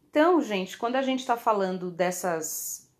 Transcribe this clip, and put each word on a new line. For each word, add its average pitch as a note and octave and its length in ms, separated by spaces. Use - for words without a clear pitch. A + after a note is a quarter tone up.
Então, D#4+ 300
gente, A3 380
quando A#3+ 180
a C4 60
gente C4 240
tá A#3+ 100
falando F#3+ 540
dessas, F3 1000